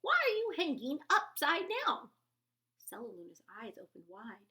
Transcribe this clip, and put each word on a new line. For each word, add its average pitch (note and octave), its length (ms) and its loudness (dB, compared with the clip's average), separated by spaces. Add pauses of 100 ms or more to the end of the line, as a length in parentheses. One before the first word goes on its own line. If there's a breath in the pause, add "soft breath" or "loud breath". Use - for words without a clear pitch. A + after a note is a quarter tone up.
why B4+ 120 4
are C5+ 220 6
you A4 200 0
hanging C#4+ 420 0 (120)
upside F#4 580 4 (180)
down? - 220 -2 (760)
Stellaluna's F#3 560 -12 (180)
eyes A3+ 160 -12
opened - 320 -20
wide. G3+ 420 -16